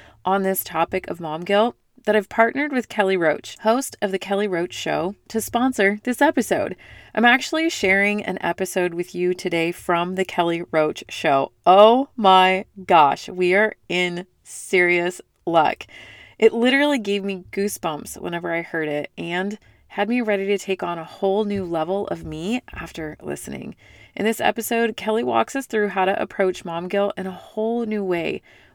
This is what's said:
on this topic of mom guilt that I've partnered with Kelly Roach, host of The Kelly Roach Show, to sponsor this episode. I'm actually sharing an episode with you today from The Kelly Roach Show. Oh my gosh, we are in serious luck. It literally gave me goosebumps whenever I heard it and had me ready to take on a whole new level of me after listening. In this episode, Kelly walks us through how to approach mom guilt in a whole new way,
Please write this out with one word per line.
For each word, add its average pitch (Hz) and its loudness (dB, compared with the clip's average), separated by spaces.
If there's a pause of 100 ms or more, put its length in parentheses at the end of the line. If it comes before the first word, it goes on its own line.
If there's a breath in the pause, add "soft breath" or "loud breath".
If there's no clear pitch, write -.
(260 loud breath)
on 196 0
this 190 -2
topic 170 -4
of 175 -8
mom 160 -8
guilt 202 2 (300)
that 214 2
I've 202 0
partnered - 0
with 254 -4
Kelly 190 0
Roach, - 0
host 240 0
of 196 -2
The 190 -2
Kelly 202 -2
Roach 180 -2
Show, 160 -4 (120)
to 226 -4
sponsor 226 0
this 247 0
episode. 226 0 (360 loud breath)
I'm 226 2
actually 285 2
sharing 202 0
an 185 -6
episode 180 -2
with 175 -6
you 180 0
today 170 -2
from 175 -2
The 190 0
Kelly 170 -2
Roach 156 0
Show. 139 0 (140)
Oh 220 8
my 190 6 (220)
gosh, 160 4
we 180 0
are 214 2 (140)
in 175 -2 (180)
serious 175 0 (260)
luck. 165 2 (520 loud breath)
It 226 6
literally 269 2
gave 202 -4
me 190 -6
goosebumps 190 -6
whenever 170 -6
I 170 -4
heard 160 -6
it 147 -6
and 185 -6 (280 soft breath)
had 202 -4
me 247 0
ready 202 -2
to 202 0
take 190 -6
on 175 -6
a 160 -12
whole 196 -2
new 202 -4
level 170 -4
of 165 -8
me 165 -6 (100)
after 156 -12
listening. - -10 (400 soft breath)
In 190 -6
this 220 -2
episode, 226 0
Kelly 220 -2
walks 233 0
us 269 -6
through 208 -2
how 190 -2
to 196 0
approach 185 -2
mom 170 -8
guilt 202 0
in 190 -8
a 185 -10
whole 226 -6
new 208 -4
way, 170 -2 (340 soft breath)